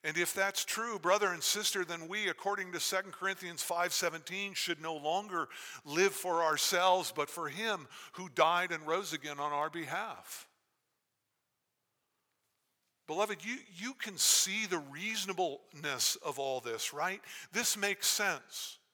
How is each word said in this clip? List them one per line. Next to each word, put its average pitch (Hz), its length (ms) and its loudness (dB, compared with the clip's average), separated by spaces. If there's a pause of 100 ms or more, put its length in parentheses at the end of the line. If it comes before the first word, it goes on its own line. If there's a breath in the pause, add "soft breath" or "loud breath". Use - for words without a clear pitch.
And 156 140 -2
if 170 160 2
that's 196 320 0
true, 220 340 -4
brother 190 300 6
and 170 140 -2
sister, 202 420 2
then 165 240 -6
we, 202 220 -2
according 190 420 -4
to 170 80 -4
Second 190 320 -2
Corinthians 180 500 -6
five 175 300 0
seventeen, 180 640 -2
should 165 260 -2
no 160 160 -4
longer 170 500 0 (380 loud breath)
live 180 300 4
for 170 280 2
ourselves, 175 720 4
but 143 140 0
for 165 220 -6
him 190 360 -2 (260 loud breath)
who 180 220 -10
died 170 380 6
and 156 140 -4
rose 165 260 0
again 147 260 -6
on 147 140 -2
our 147 160 0
behalf. 160 800 -8 (2500)
Beloved, 180 380 0
you, 233 120 -6 (200)
you 226 160 -6
can 220 240 -8
see 196 480 4
the 180 140 0
reasonableness 156 1500 -2
of 139 140 -2
all 135 220 0
this, 117 340 -4
right? 180 260 -2 (320 loud breath)
This 214 240 2
makes 202 300 0
sense. - 720 0 (160)